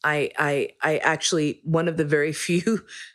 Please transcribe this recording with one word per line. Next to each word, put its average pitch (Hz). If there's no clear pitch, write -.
I, 151
I, 143
I 151
actually, 156
one 165
of 160
the 160
very 147
<laughs> -
few, 180